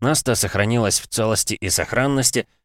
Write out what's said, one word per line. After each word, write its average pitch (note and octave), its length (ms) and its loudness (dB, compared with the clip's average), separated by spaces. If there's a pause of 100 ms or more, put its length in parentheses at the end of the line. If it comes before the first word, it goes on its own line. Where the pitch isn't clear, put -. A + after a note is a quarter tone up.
Наста C3 340 0
сохранилась G#2 680 0
в - 80 -12
целости A2 460 -2
и F#2+ 160 -6
сохранности, B2+ 760 0 (180)